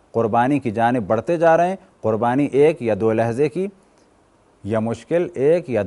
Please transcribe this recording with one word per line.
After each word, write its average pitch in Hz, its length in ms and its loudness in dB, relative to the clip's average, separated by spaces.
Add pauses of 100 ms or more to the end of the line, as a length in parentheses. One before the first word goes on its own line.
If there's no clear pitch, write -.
(120)
قربانی 117 480 0
کی 120 120 -4
جانب 117 360 0
بڑھتے 113 300 0
جا 165 200 4
رہے 175 120 2
ہیں۔ 190 60 -4 (260)
قربانی 120 500 0
ایک 143 300 2
یا 110 180 -2
دو 110 140 0
لہجے 117 360 -2
کی 185 180 -6 (960)
یا 110 160 -2
مشکل 117 540 -4
ایک 147 360 0
یا 107 180 -2